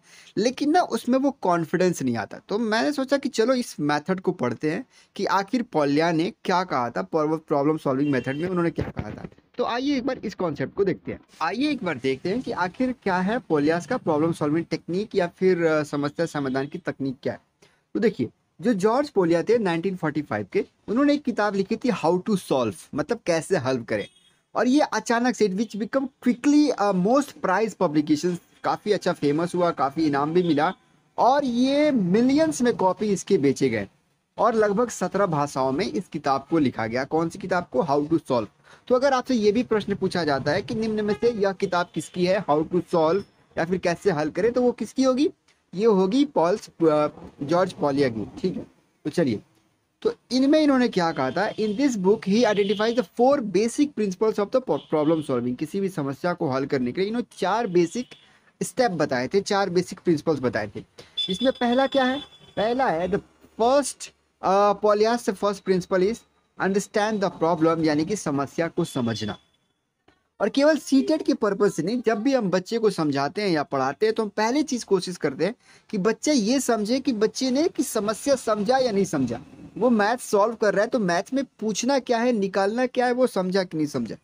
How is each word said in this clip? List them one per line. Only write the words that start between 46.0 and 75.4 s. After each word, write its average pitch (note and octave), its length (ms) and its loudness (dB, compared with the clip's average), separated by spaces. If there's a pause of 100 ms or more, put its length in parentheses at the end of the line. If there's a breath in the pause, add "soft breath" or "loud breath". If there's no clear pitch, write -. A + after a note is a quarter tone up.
पॉल्स, F3+ 420 0
अ, D3+ 400 2 (360)
जॉर्ज F3 300 0
पोलिया C#3+ 360 0
की। A2 300 -6
ठीक F3 160 -2
है, A2+ 120 -10 (380)
तो D3+ 40 -6
चलिए, C#3 320 0 (600)
तो - 120 0 (180)
इनमें C4+ 300 4
इन्होंने C4 260 4
क्या F3 240 0
कहा C3 200 -2
था? F#3 220 -2
In G#3 240 -2
this C4 200 0
book G3 240 2
he G#3+ 240 2
identifies G#3 540 0
the A#3+ 60 0 (160)
four C4+ 200 4
basic A3+ 520 0
principles G#3+ 400 0
of G#3 120 -2
the B3+ 160 0
pro-, D#3+ 340 -2
problem D3+ 340 2
solving। B2 260 -2
किसी D#3 240 -6
भी G3 100 -2
समस्या D3+ 440 -4
को E3+ 160 -4
हल C3+ 160 0
करने B2+ 260 -2
के F3 100 -4
लिए G3 60 -2
इन्होंने A#3 300 -6
चार G#3+ 300 0
basic F3 400 0 (560 soft breath)
step - 280 0
बताए C#3+ 360 -2
थे, G3 140 0
चार G3 280 0
basic F3+ 300 -2
principles D#3 400 0
बताए A2 360 -2
थे। G2+ 80 -10 (460 loud breath)
इसमें A#3 240 0
पहला B3 340 0
क्या C4 160 0
है? C4 160 -2 (380)
पहला A#3+ 300 0
है F3 220 -2
the F3+ 100 -2 (420)
first, - 480 0 (320)
अ, G3+ 320 4 (120)
Polya's G#3+ 500 2
first G3+ 340 -2
principle F#3 440 2
is A#3 40 -10 (460)
understand G3+ 600 0
the F3+ 80 0 (120)
problem, D#3+ 420 2
यानी D#3 200 2
कि G#3 100 -4
समस्या D3 520 -2
को E3+ 160 -2
समझना। A2+ 540 -4 (1040)
और D4 80 2
केवल C#4+ 280 4
seated D4+ 480 0
के D4+ 80 2
पर्पस G3+ 420 0
से D#3+ 80 -2
नहीं, A#3 220 -2
जब A3 120 2
भी B3 160 0
हम A#3 160 0
बच्चे F#3 280 -2
को A3 120 2
समझाते C#3+ 520 -2
हैं G#3 80 0
या D#3 140 2
पढ़ाते C3+ 420 -2
हैं A3 100 0
तो A3+ 80 0
हम G#3 60 -4
पहली A#3+ 340 0
चीज़ B3 220 -6
कोशिश F3+ 320 0
करते D3 280 -2